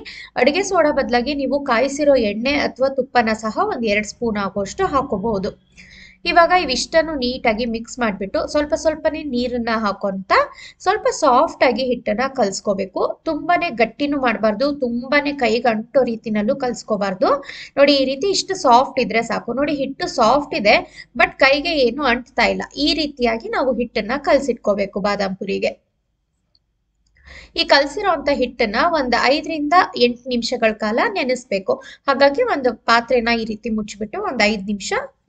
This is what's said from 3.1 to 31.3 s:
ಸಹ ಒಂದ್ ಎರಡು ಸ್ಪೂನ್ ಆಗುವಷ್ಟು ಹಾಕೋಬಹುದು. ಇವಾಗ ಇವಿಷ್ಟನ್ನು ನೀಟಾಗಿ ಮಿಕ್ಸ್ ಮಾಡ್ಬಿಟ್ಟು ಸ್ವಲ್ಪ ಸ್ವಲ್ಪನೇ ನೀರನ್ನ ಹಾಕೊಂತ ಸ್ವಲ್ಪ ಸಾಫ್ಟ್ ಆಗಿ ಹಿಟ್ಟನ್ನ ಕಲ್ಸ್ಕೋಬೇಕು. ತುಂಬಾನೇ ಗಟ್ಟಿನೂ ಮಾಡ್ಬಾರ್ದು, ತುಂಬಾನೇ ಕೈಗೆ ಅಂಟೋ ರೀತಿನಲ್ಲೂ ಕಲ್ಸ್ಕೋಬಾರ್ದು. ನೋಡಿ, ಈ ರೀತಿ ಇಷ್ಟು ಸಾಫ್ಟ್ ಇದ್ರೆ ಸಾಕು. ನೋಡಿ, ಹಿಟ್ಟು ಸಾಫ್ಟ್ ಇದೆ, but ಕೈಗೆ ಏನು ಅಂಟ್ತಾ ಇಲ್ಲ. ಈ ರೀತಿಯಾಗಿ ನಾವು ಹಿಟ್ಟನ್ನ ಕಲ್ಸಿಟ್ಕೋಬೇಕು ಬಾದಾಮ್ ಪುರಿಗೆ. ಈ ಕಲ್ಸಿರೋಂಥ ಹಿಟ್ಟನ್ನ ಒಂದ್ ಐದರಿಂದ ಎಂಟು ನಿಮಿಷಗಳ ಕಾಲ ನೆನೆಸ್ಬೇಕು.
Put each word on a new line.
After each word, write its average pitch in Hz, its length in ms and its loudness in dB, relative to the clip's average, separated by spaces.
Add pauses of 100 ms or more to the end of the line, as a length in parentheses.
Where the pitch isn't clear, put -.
ಸಹ 220 300 -4
ಒಂದ್ 349 220 -2
ಎರಡು 208 220 0
ಸ್ಪೂನ್ 220 300 -4
ಆಗುವಷ್ಟು 202 480 -2
ಹಾಕೋಬಹುದು. 220 800 -4 (600)
ಇವಾಗ 339 260 4 (100)
ಇವಿಷ್ಟನ್ನು 311 540 -2
ನೀಟಾಗಿ 247 500 -2
ಮಿಕ್ಸ್ 226 340 -8
ಮಾಡ್ಬಿಟ್ಟು 202 480 -2
ಸ್ವಲ್ಪ 294 260 -2
ಸ್ವಲ್ಪನೇ 311 500 -2
ನೀರನ್ನ 240 500 -4
ಹಾಕೊಂತ 202 580 -4 (480)
ಸ್ವಲ್ಪ 392 320 0
ಸಾಫ್ಟ್ 302 520 2
ಆಗಿ 254 200 2
ಹಿಟ್ಟನ್ನ 240 440 -2
ಕಲ್ಸ್ಕೋಬೇಕು. 208 960 -2
ತುಂಬಾನೇ 339 440 0
ಗಟ್ಟಿನೂ 285 520 -2
ಮಾಡ್ಬಾರ್ದು, 226 580 0
ತುಂಬಾನೇ 269 520 0
ಕೈಗೆ 240 380 0
ಅಂಟೋ 220 340 0
ರೀತಿನಲ್ಲೂ 226 520 -2
ಕಲ್ಸ್ಕೋಬಾರ್ದು. 214 720 -2 (500)
ನೋಡಿ, 285 160 6
ಈ 269 120 4
ರೀತಿ 269 220 -2
ಇಷ್ಟು 381 280 -2
ಸಾಫ್ಟ್ 262 440 4
ಇದ್ರೆ 226 220 0
ಸಾಕು. 226 320 -6
ನೋಡಿ, 294 220 -2
ಹಿಟ್ಟು 269 320 -6
ಸಾಫ್ಟ್ 277 480 2
ಇದೆ, 269 500 2 (120)
but 320 200 2
ಕೈಗೆ 285 320 4
ಏನು 277 340 0
ಅಂಟ್ತಾ 240 420 0
ಇಲ್ಲ. 196 160 0 (140)
ಈ 302 180 0
ರೀತಿಯಾಗಿ 285 560 -2
ನಾವು 294 260 0
ಹಿಟ್ಟನ್ನ 220 420 -4
ಕಲ್ಸಿಟ್ಕೋಬೇಕು 226 840 0
ಬಾದಾಮ್ 196 360 -2
ಪುರಿಗೆ. 196 500 -6 (1700)
ಈ 330 80 0
ಕಲ್ಸಿರೋಂಥ 320 680 2
ಹಿಟ್ಟನ್ನ 240 440 -2 (120)
ಒಂದ್ 277 360 0
ಐದರಿಂದ 294 500 0 (240)
ಎಂಟು 240 320 0
ನಿಮಿಷಗಳ 233 420 0
ಕಾಲ 214 280 -2 (120)
ನೆನೆಸ್ಬೇಕು. 254 640 -2 (340)